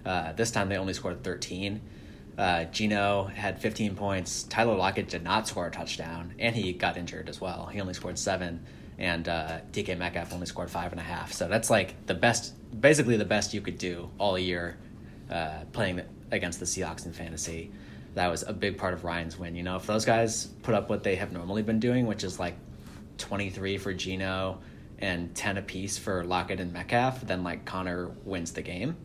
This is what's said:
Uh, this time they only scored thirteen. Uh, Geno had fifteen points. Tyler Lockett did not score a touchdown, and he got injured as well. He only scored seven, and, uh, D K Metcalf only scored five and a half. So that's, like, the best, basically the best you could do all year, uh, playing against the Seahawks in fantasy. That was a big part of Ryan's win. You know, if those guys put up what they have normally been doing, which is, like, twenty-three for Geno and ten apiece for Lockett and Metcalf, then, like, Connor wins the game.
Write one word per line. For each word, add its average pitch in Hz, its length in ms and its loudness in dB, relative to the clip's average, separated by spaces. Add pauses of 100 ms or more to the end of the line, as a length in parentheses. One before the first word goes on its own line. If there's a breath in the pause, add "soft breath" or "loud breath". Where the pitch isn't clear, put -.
Uh, 85 300 0
this 113 180 4
time 101 160 4
they 98 80 2
only 95 160 0
scored 90 320 -4
thirteen. 95 560 -2 (560 loud breath)
Uh, 90 280 4
Geno 101 600 4
had 98 360 -2
fifteen 107 360 0
points. 98 480 0
Tyler 113 320 4
Lockett 95 320 2
did 85 160 -4
not 107 240 2
score 90 180 -2
a 82 40 -2
touchdown, 82 680 -6
and 117 160 2
he 92 200 2
got 87 240 2
injured 82 320 -6
as - 100 -10
well. 87 260 -4
He 95 140 -4
only 92 140 -2
scored 90 240 -4
seven, 90 460 0 (340 loud breath)
and, 85 300 0
uh, 80 320 -2 (120)
D 104 100 0
K 92 120 -2
Metcalf 87 400 -2
only 87 120 -4
scored 87 240 -6
five 87 220 -2
and 85 80 -6
a 85 40 -6
half. - 280 -6
So - 160 -2
that's, - 220 2
like, 101 360 4
the - 80 2
best, 117 380 4 (280)
basically 135 360 8
the 104 80 4
best 101 300 2
you 104 80 -2
could 90 160 -6
do 87 400 -4
all 95 200 4
year, 87 380 0 (540 loud breath)
uh, 80 420 -2
playing 92 300 0 (280)
against 87 300 0
the 90 60 -4
Seahawks 87 400 -2
in 82 80 -6
fantasy. 82 580 -6 (420 loud breath)
That 90 160 4
was 82 140 -2
a 107 100 -4
big 95 240 0
part 92 160 0
of 87 100 -6
Ryan's 85 340 -2
win. 85 180 -6
You 85 60 -4
know, 90 140 0
if 90 100 -4
those 110 200 4
guys 113 400 4 (160)
put 113 120 4
up 101 140 4
what 101 140 2
they 98 140 4
have 90 160 -2
normally 90 280 0
been 110 200 4
doing, 123 260 6
which 104 180 0
is, 90 140 -4
like, 87 160 -2 (640 loud breath)
twenty-three 98 600 -2
for 98 140 -2
Geno 95 680 0 (380 loud breath)
and 87 360 0
ten 98 240 0
apiece 98 400 -4
for 92 260 0
Lockett 90 360 2
and 90 120 -2
Metcalf, 120 540 2
then, 92 180 0
like, 82 200 -4
Connor 90 460 -2 (140)
wins 87 280 -4
the - 100 -6
game. 98 420 -2